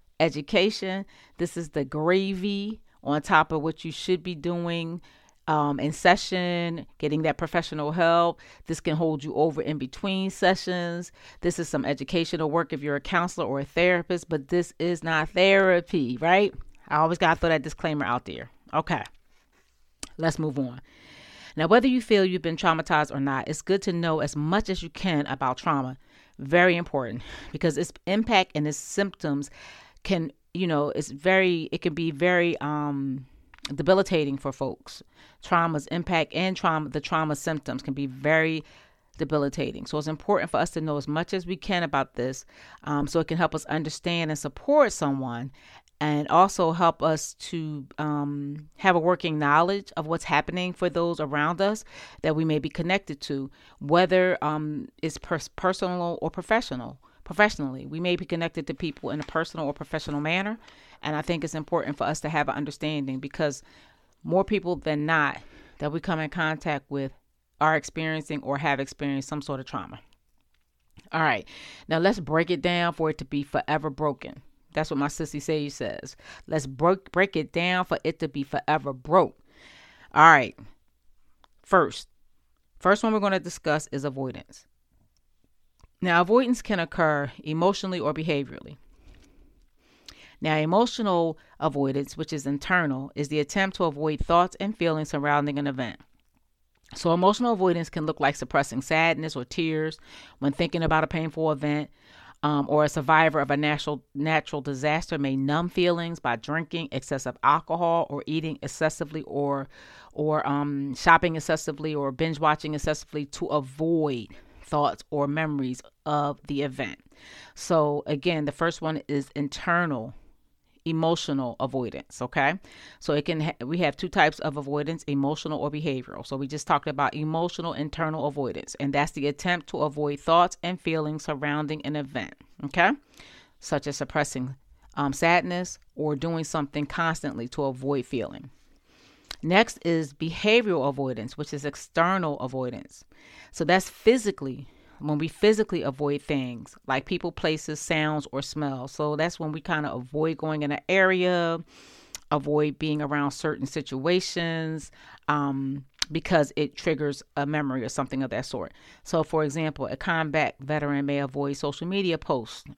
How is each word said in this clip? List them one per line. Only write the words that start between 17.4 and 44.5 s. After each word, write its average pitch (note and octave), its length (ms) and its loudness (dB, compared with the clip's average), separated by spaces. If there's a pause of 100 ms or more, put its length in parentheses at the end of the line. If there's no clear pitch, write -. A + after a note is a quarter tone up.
that D#3 120 4
disclaimer D3+ 420 -4
out A#2+ 220 -2
there. D#2 240 -12 (240)
Okay, D#3 300 -2 (1120)
let's D#3+ 220 0
move D3+ 200 -2
on. B2+ 220 -4 (760)
Now, D#3 120 0
whether A#3 200 8
you B3+ 140 4
feel G3+ 240 6
you've F3+ 160 0
been E3 160 -2
traumatized D#3+ 580 2
or C#3 60 -2
not, C3+ 260 0
it's D3+ 140 -6
good G3 220 0
to F#3 100 0
know E3 260 0
as - 160 -2
much E3+ 340 0
as F#3 140 -4
you E3 60 -10
can D#3 380 0
about C3 300 -2
trauma. C3+ 400 0 (420)
Very F3 360 6
important, C#3 460 -4 (320)
because D3+ 240 0
its E3+ 160 -2 (120)
impact G3+ 480 4
and D3+ 140 0
its D3+ 100 -2
symptoms D3+ 720 -4 (540)
can, E3 280 0 (220)
you F3+ 140 0
know, D3 220 2
it's - 220 -6
very, F3+ 600 2
it E3 100 -4
can F3 120 0
be E3 180 -2
very, F3 480 4
um, C#3 680 -4 (500)
debilitating D#3+ 600 4
for C3+ 160 -6
folks. - 500 -8 (400)
Trauma's E3 440 2
impact E3 460 0
and F#3 220 0
trauma, D#3 340 0
the C#3+ 120 -4
trauma D#3 340 0
symptoms C#3 480 -6
can C#3 100 -6
be C#3 120 -4
very D#3 580 0 (540)
debilitating. C#3+ 680 -2
So - 120 -6
it's D3+ 100 -4
important D#3+ 420 0
for - 80 0
us D3+ 140 2
to D#3+ 100 -4
know D#3 140 -2
as C#3+ 120 -4
much D#3+ 260 -2
as F3+ 120 -4
we F3+ 120 -6
can F3+ 260 -2
about C#3 300 -2
this, C3 320 -6 (400)
um, D3 220 0
so E3 120 0
it D#3 80 0
can E3 100 -2
help E3 160 2
us D#3 120 -6
understand D#3 680 -2
and D3+ 80 -4
support C#4 540 2